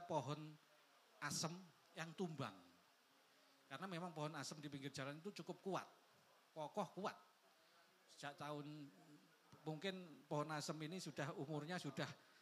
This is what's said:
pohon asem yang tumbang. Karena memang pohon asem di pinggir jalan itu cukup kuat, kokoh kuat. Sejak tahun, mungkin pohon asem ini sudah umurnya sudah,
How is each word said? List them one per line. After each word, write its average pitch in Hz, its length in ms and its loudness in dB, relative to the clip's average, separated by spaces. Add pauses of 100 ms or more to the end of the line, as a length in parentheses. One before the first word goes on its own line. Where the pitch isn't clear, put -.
pohon 151 480 2 (720)
asem 156 260 4 (460)
yang 165 160 -2
tumbang. 143 400 2 (1120)
Karena 147 240 -4
memang 175 240 0
pohon 156 240 0
asem 147 240 -2
di 147 80 -4
pinggir 139 240 -4
jalan 143 240 -2
itu 190 240 -4
cukup 170 180 -4
kuat, 165 280 2 (680)
kokoh - 400 0
kuat. 190 240 0 (960)
Sejak 143 240 -4
tahun, 147 300 0 (1000)
mungkin 165 640 0
pohon 151 240 4
asem 151 320 2
ini 175 160 -2
sudah 156 400 0
umurnya 151 400 2
sudah, 143 260 2 (340)